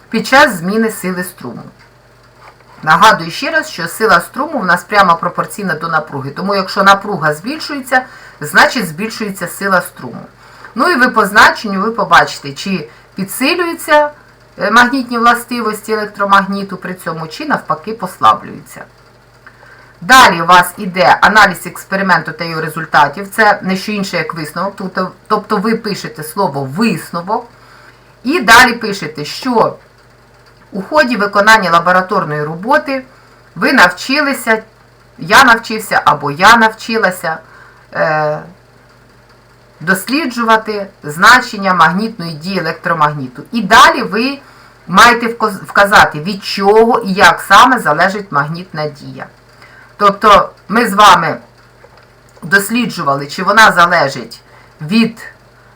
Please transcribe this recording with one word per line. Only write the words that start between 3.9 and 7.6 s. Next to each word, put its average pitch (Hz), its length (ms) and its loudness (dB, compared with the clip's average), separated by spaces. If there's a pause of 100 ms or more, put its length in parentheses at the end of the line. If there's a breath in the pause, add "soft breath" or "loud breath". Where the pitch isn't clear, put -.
струму 294 380 -6
в 190 60 -4
нас 180 200 0
прямо 196 320 2
пропорційна 175 580 -4
до 156 140 -8
напруги. 139 420 -4
Тому 190 240 -4
якщо 196 280 -2
напруга 196 520 0
збільшується, 262 680 -4 (360 loud breath)